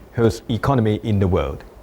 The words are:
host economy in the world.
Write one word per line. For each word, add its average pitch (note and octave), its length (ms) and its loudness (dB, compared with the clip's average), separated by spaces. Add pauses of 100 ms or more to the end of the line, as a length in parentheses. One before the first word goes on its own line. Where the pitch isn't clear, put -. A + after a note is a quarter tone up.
(160)
host A2+ 340 2
economy A2 540 0
in G#2+ 160 0
the G2 80 2
world. D2+ 360 -2 (200)